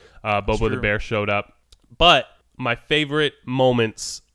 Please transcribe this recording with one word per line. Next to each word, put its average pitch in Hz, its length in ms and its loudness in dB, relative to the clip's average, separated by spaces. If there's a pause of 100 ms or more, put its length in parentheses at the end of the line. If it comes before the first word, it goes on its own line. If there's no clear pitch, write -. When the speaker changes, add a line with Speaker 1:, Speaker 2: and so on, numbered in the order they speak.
(240)
Speaker 1:
Uh, 104 180 -2
Bobo 107 280 0
the 107 60 -2
Speaker 2:
True. 123 60 -6
Speaker 1:
Bear 104 180 0
showed 104 300 -4
up. 104 240 -4 (440)
But 165 300 4 (300)
my 123 180 -4
favorite 151 580 -2 (120)
moments 123 760 0 (140)